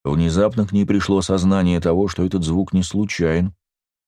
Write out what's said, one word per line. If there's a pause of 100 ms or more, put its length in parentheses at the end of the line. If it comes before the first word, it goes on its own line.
Внезапно
к
ней
пришло
сознание
того,
что
этот
звук
не
случайен, (520)